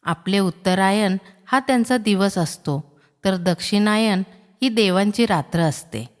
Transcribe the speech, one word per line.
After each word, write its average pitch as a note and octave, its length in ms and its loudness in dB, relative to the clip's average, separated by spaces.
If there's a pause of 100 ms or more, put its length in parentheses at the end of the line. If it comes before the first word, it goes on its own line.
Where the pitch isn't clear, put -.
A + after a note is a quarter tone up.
आपले F#3 360 -2
उत्तरायण F#3+ 760 0 (280)
हा C4 140 0
त्यांचा B3+ 380 0
दिवस G3+ 400 0
असतो, D#3 640 -6 (260)
तर F#3+ 100 0
दक्षिणायन G#3 880 0 (380)
ही B3+ 80 0
देवांची G#3 560 2
रात्र E3+ 340 -2
असते. C3 500 -4 (100)